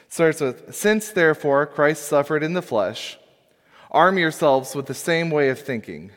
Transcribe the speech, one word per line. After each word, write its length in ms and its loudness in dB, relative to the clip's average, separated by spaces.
it 80 -20
starts 280 2
with, 340 -6
"Since 340 0
therefore 560 2
Christ 400 0
suffered 380 0
in 100 -4
the 80 -4
flesh, 560 -4
arm 260 4
yourselves 580 0
with 120 -6
the 60 -8
same 380 -2
way 180 2
of 100 -4
thinking. 580 -10